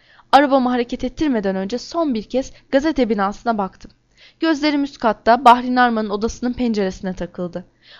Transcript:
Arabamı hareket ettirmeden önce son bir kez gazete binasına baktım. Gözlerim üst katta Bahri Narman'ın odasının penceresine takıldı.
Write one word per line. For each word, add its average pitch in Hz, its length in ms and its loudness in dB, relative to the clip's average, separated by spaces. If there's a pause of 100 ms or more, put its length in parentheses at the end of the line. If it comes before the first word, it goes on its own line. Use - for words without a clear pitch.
(320)
Arabamı 262 380 4
hareket 247 340 -4
ettirmeden 247 520 -2
önce 196 220 -6
son 330 360 -4
bir 214 100 -4
kez - 300 -6 (180)
gazete 269 380 0
binasına 208 480 -2
baktım. - 340 -8 (480)
Gözlerim 294 440 0
üst 277 140 -10
katta 233 480 2
Bahri 247 300 6
Narman'ın 233 340 2
odasının 226 440 -4
penceresine 202 600 -4
takıldı. 175 520 -10 (340)